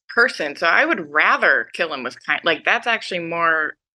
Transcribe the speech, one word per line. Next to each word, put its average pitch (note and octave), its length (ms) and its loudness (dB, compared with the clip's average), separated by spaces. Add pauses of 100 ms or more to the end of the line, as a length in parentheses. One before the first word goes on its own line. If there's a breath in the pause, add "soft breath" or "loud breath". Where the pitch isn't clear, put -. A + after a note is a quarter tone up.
(140)
person, A#3 400 0
so F3+ 140 -6
I G3+ 160 4
would G3+ 280 -2
rather E3 600 2
kill E3+ 200 -4
him C3 120 -6
with B2+ 200 -8
kind, D3 200 -2
like, D#3+ 200 0
that's A3+ 220 0
actually G#3+ 320 -4
more E3 560 -2 (220)